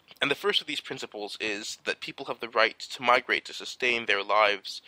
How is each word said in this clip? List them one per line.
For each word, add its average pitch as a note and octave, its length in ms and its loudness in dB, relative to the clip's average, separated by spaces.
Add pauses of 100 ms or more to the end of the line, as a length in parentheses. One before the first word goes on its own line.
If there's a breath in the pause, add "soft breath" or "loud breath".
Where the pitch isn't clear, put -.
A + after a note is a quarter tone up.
(220 loud breath)
And C#3 80 2
the C#3 60 0
first G3+ 240 0
of - 60 -12
these D3 140 -6
principles A2 580 -8
is G#2+ 460 -4
that - 160 -2
people - 260 -10
have C3 140 -8
the A#2 80 -8
right A2+ 300 2
to - 240 -12
migrate A#2+ 420 4
to - 80 -14
sustain A#2 540 -2
their G2+ 180 4
lives G#2 640 2